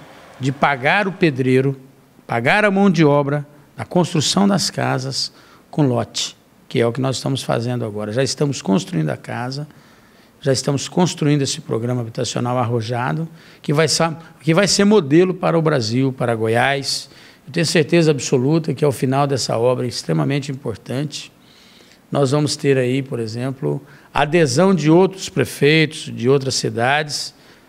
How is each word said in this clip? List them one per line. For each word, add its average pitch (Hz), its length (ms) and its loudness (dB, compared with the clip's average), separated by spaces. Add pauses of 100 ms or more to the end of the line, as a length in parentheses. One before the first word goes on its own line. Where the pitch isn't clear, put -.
(400)
de 131 100 -2
pagar 147 560 0
o 190 60 -4
pedreiro, 135 680 0 (480)
pagar 151 380 2
a 208 60 2
mão 196 200 4
de 160 140 4
obra 143 420 2 (300)
da 123 80 -10
construção 180 640 0
das 196 220 0
casas 131 640 -4 (380)
com 151 160 2
lote, - 500 -4 (320)
que 123 120 -2
é 117 60 4
o 117 60 0
que 131 80 -6
nós 131 160 -2
estamos 135 260 -4
fazendo 123 420 -4
agora. 104 260 -8
Já 123 120 -2
estamos 139 400 -2
construindo 165 480 -2
a 123 60 -4
casa, 131 520 -10 (720)
já 135 120 0
estamos 135 360 -2
construindo 147 540 0
esse 139 180 -4
programa 123 400 -4
habitacional 123 580 -4
arrojado, 123 720 -2 (320)
que - 120 -4
vai 151 160 2
sa-, 165 280 0 (240)
que 160 140 2
vai 196 120 4
ser 202 180 2
modelo 180 500 4
para 165 240 0
o 165 40 2
Brasil, 131 500 0
para 120 220 -2
Goiás. 120 760 -2 (360)
Eu 131 60 -16
tenho 165 140 0
certeza 165 440 4
absoluta 147 640 0
que 151 100 0
ao 143 80 4
final 135 340 0
dessa 131 320 -2
obra 123 280 2
extremamente 143 640 -2
importante, 131 800 -8 (800)
nós 135 200 2
vamos 147 260 0
ter 139 220 2
aí, 127 240 0
por 131 160 -6
exemplo, 131 640 -6 (300)
a 135 100 2
adesão 160 520 4
de 151 160 2
outros 185 380 4
prefeitos, 147 840 0
de 113 140 -2
outras 131 260 2
cidades, 135 800 -2 (340)